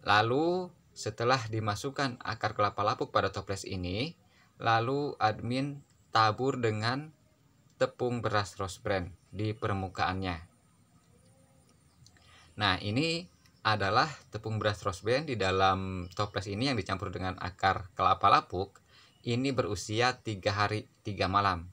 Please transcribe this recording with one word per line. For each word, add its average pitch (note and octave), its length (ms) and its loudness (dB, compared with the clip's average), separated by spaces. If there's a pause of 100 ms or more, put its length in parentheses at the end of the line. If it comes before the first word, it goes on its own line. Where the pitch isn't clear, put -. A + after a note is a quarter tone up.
Lalu D3 640 4 (240)
setelah A#2 400 2 (160)
dimasukkan A#2 720 -2
akar A2 320 -4
kelapa G2+ 240 0
lapuk A#2+ 320 0
pada G2 160 2
toples - 400 -6
ini, F#2+ 480 -4 (400)
lalu A#2+ 640 0
admin B2 640 -2 (320)
tabur A2+ 400 4
dengan A#2+ 560 -2 (640)
tepung B2 480 -2
beras G2+ 320 0
Rose G2 240 -6
Brand F#2 320 -2 (160)
di G#2+ 240 -4
permukaannya. F#2 960 -4 (2000)
Nah, F#2+ 240 2
ini D#3+ 480 -2 (400)
adalah G#2+ 400 2 (240)
tepung A2 240 -6
beras G#2 240 0
Rose G2 240 -4
Brand C3+ 240 2
di B2+ 80 -2
dalam F#2+ 800 2
toples G2+ 320 -4
ini A2+ 240 -2
yang B2 80 0
dicampur F#2+ 320 -6
dengan F#2 240 -4
akar - 560 0
kelapa F#2+ 400 4
lapuk. G2+ 480 0 (420)
Ini B2+ 320 -2
berusia G#2+ 640 0
tiga G#2 320 -2
hari, G#2 320 0 (240)
tiga F#2+ 240 0
malam. F#2+ 420 2